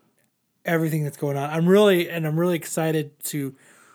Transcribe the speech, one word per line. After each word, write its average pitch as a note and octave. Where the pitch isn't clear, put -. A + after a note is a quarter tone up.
everything D#3+
that's C#3
going C#3+
on. C#3
I'm E3
really, F#3+
and E3
I'm D#3
really F3
excited D#3
to, C#3